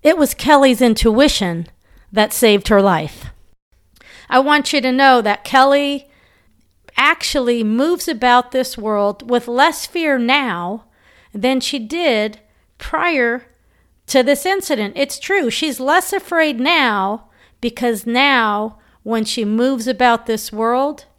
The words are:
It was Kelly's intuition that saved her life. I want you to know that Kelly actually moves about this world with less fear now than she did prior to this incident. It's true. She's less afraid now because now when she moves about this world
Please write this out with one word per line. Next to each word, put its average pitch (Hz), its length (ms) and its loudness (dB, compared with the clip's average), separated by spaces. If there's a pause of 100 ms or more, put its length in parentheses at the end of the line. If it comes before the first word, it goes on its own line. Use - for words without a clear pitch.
It 330 160 4
was 294 160 0
Kelly's 269 480 4
intuition 214 840 2 (420)
that 214 220 0
saved 208 340 2
her 202 160 4
life. 160 440 -2 (1000)
I 254 120 4
want 285 320 0
you 294 80 0
to 254 100 -2
know 254 320 4
that 208 220 -2
Kelly 277 680 2 (880)
actually 254 640 0
moves 269 460 -2
about 247 420 0
this 254 260 -4
world 208 540 -4
with 240 160 0
less 269 400 0
fear 311 320 -2
now 226 680 -4 (460)
than 254 280 -2
she 277 180 -6
did 226 600 -2 (360)
prior 269 720 -2 (600)
to 254 160 4
this 277 200 0
incident. 311 520 -2
It's 277 240 -4
true. 381 280 -2
She's 269 300 -4
less 294 340 0
afraid 320 460 -2
now 226 720 -2 (300)
because 233 440 -4
now 233 760 -2 (240)
when 220 200 -4
she 220 200 -6
moves 233 420 -2
about 247 400 0
this 220 260 -6
world 247 520 -4 (140)